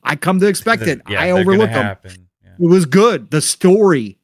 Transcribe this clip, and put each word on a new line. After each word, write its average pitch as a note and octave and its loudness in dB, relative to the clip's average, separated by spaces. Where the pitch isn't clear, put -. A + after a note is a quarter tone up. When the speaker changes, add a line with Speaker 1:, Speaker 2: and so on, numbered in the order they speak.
Speaker 1:
I D#3 -4
come F#3 -2
to G3+ 2
expect A3 -2
it. C#3+ -4
Speaker 2:
Yeah, G2+ -4
Speaker 1:
I E3 -2
Speaker 2:
they're F3+ 0
gonna F#3 2
Speaker 1:
overlook G#3+ 2
'em. A2 -4
Speaker 2:
happen. F#2+ -12
Yeah. - -20
Speaker 1:
It F3 0
was F3 4
good. F3 0
The D3+ 0
story. F3+ 0